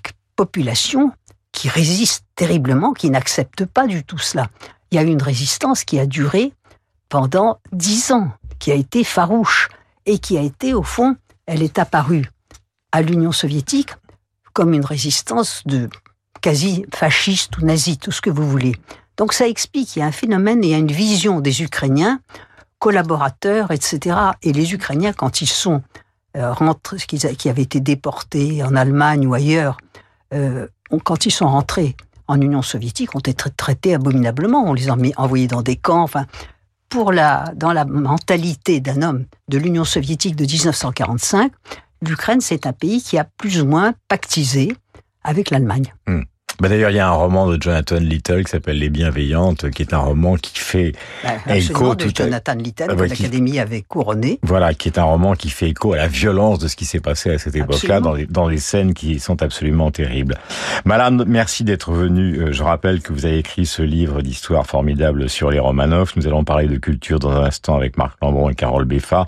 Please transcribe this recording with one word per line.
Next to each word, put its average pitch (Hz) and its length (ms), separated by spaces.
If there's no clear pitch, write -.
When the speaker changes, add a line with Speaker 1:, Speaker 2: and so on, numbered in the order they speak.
Speaker 1:
populations 196 760
qui - 180
résistent 170 560
terriblement, 165 560
qui 165 180
n'acceptent 131 560
pas 254 220
du 175 160
tout - 140
cela. 123 300
Il 175 40
y 160 40
a 156 40
eu 160 40
une 156 140
résistance 143 600
qui 143 160
a 139 60
duré 147 460
pendant 180 520
dix 208 400
ans, 208 180
qui 147 120
a 143 40
été 143 280
farouche 190 640
et 202 140
qui - 180
a 143 40
été, 254 320
au 196 100
fond, 247 320
elle 160 180
est 156 160
apparue 151 460
à 160 100
l'Union 165 300
soviétique 151 600
comme 170 200
une 143 120
résistance 151 800
de 127 240
quasi 175 520
fasciste - 640
ou 160 80
nazie, 160 320
tout - 140
ce - 100
que - 80
vous 147 180
voulez. 131 280
Donc 214 160
ça 240 140
explique, - 480
il 160 40
y - 20
a 147 40
un 151 60
phénomène, 214 520
il 165 60
y 160 40
a 156 40
une 156 140
vision 190 480
des 139 240
Ukrainiens, 151 560
collaborateurs, 180 920
et 147 80
cetera. 185 640
Et 165 80
les 160 220
Ukrainiens, 190 400
quand - 280
ils 147 80
sont, 151 320
euh, 123 160
rentrés, 160 440
qui, - 200
qui 139 320
avaient 131 140
été 135 160
déportés 143 800
en 135 140
Allemagne 143 500
ou 127 80
ailleurs, 143 440
euh, 131 340
ont, 160 80
quand - 260
ils 220 60
sont 165 160
rentrés 139 480
en 143 120
Union 139 220
soviétique, 120 540
ont 135 40
été 131 140
tra-, - 220
traités 170 400
abominablement. 135 720
On 151 80
les 131 160
a 123 60
mis, 127 220
envoyés 131 300
dans 120 140
des 123 160
camps. 170 260
Enfin, 139 220
pour 214 220
la, 151 440
dans 165 180
la 151 120
mentalité 151 960
d'un 139 200
homme 135 240
de 139 100
l'Union 165 280
soviétique 160 500
de 147 100
dix-neuf 156 300
cent 131 160
quarante-cinq, 190 600
l'Ukraine, 170 400
c'est 156 260
un 123 60
pays 220 280
qui - 160
a 151 60
plus 185 380
ou 139 40
moins 180 280
pactisé 147 640
avec 156 260
l'Allemagne. 131 440
Speaker 2:
Hmm. 85 160
Bah 95 80
d'ailleurs, 107 220
il 101 40
y 101 40
a 92 100
un - 20
roman 90 360
de 85 140
Jonathan 85 360
Little 82 480
qui - 60
s'appelle 76 280
Les 76 100
Bienveillantes, 73 840
qui 71 100
est 73 120
un 78 40
roman 76 400
qui - 200
fait - 360
Speaker 1:
Bah, 123 100
Speaker 2:
écho 98 380
Speaker 1:
absolument, 120 40
de - 100
Speaker 2:
tout 101 160
à 95 40
Speaker 1:
Jonathan - 280
Little, 117 340
Speaker 2:
Ah, 98 60
Speaker 1:
que 90 60
Speaker 2:
bah, 90 100
qui - 140
Speaker 1:
l'Académie 127 360
avait 110 220
couronné. 117 600
Speaker 2:
Voilà, 87 320
qui - 140
est - 100
un 87 60
roman 85 320
qui 80 140
fait 82 180
écho 95 240
à 82 60
la 78 100
violence 98 520
de 78 100
ce - 80
qui 92 80
s'est - 160
passé 78 280
à 80 100
cette 73 180
époque-là, 71 400
Speaker 1:
Absolument. 82 120
Speaker 2:
dans 78 60
les, 76 100
dans 87 220
les 78 120
scènes 95 340
qui 78 260
sont 85 240
absolument 76 480
terribles. 67 460
Madame, 123 420
merci 117 380
d'être 95 260
venue. 87 460
Euh, 78 160
je 71 100
rappelle 85 380
que - 100
vous 71 140
avez 80 140
écrit 85 260
ce - 160
livre 76 400
d'histoire 69 440
formidable 71 640
sur 73 240
les 73 80
Romanov. 69 560
Nous 76 100
allons 76 200
parler 76 240
de 69 80
culture 71 420
dans 71 120
un 71 120
instant 69 320
avec 65 220
Marc 67 240
Lambron 71 280
et 67 60
Carole 67 300
Beffa, 69 420